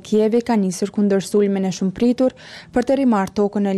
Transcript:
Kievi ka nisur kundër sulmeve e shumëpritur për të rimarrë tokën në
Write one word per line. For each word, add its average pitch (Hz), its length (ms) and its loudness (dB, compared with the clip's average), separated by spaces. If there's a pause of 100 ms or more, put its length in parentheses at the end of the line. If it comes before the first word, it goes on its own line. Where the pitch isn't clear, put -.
Kievi 214 380 2
ka 233 140 0
nisur 196 360 -2
kundër 202 320 0
sulmeve 196 440 0
e 185 40 -2
shumëpritur 240 600 0 (420)
për 247 100 0
të 269 160 0
rimarrë 208 380 0
tokën 202 260 0
në 196 140 0